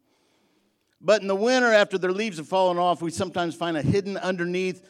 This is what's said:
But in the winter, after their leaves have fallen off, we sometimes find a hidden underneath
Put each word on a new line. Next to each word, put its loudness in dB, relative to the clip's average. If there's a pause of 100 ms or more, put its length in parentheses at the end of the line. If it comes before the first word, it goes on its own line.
(1000)
But 2
in -6
the 0
winter, 2
after 4
their 0
leaves -4
have -12
fallen 2
off, 0
we -4
sometimes -4
find -4
a -4
hidden 0
underneath -4